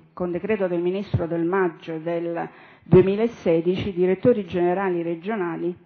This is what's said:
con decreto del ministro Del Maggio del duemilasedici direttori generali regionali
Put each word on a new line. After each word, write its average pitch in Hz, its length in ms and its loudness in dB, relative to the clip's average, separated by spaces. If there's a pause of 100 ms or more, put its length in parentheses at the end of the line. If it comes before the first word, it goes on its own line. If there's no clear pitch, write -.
(140)
con 180 180 -4
decreto 196 360 -2
del 175 120 -2
ministro 180 480 -2
Del 170 160 -2
Maggio 170 540 -2
del 170 500 -4 (360)
duemilasedici 190 1080 2
direttori 185 540 2
generali 175 560 0
regionali 170 760 -4 (100)